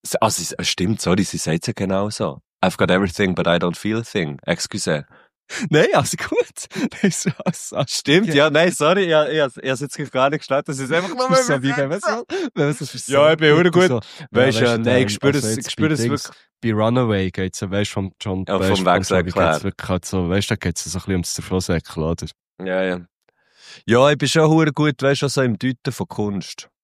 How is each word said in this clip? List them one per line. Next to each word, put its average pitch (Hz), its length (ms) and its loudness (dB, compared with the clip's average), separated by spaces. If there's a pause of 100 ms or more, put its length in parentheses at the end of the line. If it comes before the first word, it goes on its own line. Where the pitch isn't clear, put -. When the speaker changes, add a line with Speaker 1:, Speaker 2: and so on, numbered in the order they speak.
Speaker 1:
S-, - 100 -6
also, 104 260 0
es, 82 120 -8
es - 160 -6
stimmt, 104 320 -2
sorry, 95 220 2
sie - 140 -6
sagt's 82 300 -2
ja 113 80 -4
genau 98 340 -2
so. 78 300 -6 (240)
I've 185 140 0
got 92 140 2
everything, 92 440 2
but 90 120 -2
I 87 100 4
don't 87 200 -2
feel 107 220 -4
a 117 40 -8
thing. 76 420 -6
Excuse. 85 600 -4 (640)
Speaker 2:
Nein, - 240 4
also - 240 0
gut. - 220 -4 (340)
<laughs> 302 160 -4 (140)
Nein, 190 80 2
so, - 180 -4 (220)
so. - 360 -8
Speaker 1:
Stimmt, 180 400 2
Speaker 2:
Ja. 160 60 -2 (120)
Speaker 1:
ja, 156 40 2
nein, 160 220 4
sorry, 175 320 2
ich, 170 80 0
ich, 151 520 2
ich 131 60 -2
hab's 131 120 -2
jetzt 143 320 -10
gar 135 160 4
nicht 151 100 -2
gestellt, 135 300 -2
das 135 100 -6
ist 131 120 -4
einfach 175 180 0
nur 254 180 -2
Speaker 2:
Das 262 140 4
ist 247 60 -2
so, 139 140 0
wie 135 80 -2
Speaker 1:
übersetzt. - 80 -2
Speaker 2:
wenn 139 120 -2
man 185 100 -4
so, 269 260 -4 (300)
wenn 147 100 0
man 147 80 0
so - 380 -8
Speaker 1:
Ja, 147 220 6
ich 156 40 2
bin 151 180 6
Speaker 2:
versucht, 175 120 4
Speaker 1:
auch 170 60 4
gut. 180 140 6
Speaker 2:
so, 131 440 -4
Speaker 1:
Weisst 117 280 4
Speaker 2:
ja, 131 40 4
Speaker 1:
ja, 120 80 4
Speaker 2:
weisst 113 140 0
du, 120 40 2
Speaker 1:
nein, 123 80 4
ich 131 60 4
Speaker 2:
ähm, 104 60 0
Speaker 1:
spüre 135 240 0
Speaker 2:
also 127 160 0
Speaker 1:
es, 110 80 0
Speaker 2:
jetzt - 100 -10
Speaker 1:
ich - 60 -10
spüre 156 160 0
Speaker 2:
bei 156 60 0
Speaker 1:
es 110 40 -4
Speaker 2:
Dings, 127 300 -2
Speaker 1:
wirklich. - 120 -20 (200)
Speaker 2:
bei 113 100 0 (120)
Runaway 110 480 0
geht's 92 280 -6
ja, 98 100 -6
weisst 101 220 -2
du, - 40 -14
von 95 160 -4 (100)
John 95 260 -4
Speaker 1:
Ja, 95 100 -2
vom 95 40 0
Speaker 2:
Baez 95 100 2
und 98 60 2
so, 92 80 -2
Speaker 1:
Wechsel 92 320 2
Speaker 2:
wie 87 60 2
geht's 90 100 -4
Speaker 1:
klar. 80 300 2
Speaker 2:
wirklich - 260 -8
halt 92 160 -2
so, 90 240 -2
weisst 98 200 -2
du, 110 40 0
da 98 60 -4
geht's - 260 -6
so 82 40 -12
ein 78 120 -8
bisschen 95 100 -6
ums 90 220 -2
Davonsäckeln, 85 720 -4
oder? 82 220 -4 (360)
Speaker 1:
Ja, 92 200 -2
ja. 90 180 -4 (840)
Ja, 127 260 6
ich 143 60 0
bin 135 120 -2
schon 160 200 4
hure 160 220 4
gut, 151 300 0
weisst 143 220 2
du, 139 40 0
so 135 140 0
im 120 180 0
Deuten 127 320 -4
von 98 160 -8
Kunst. - 600 -8 (140)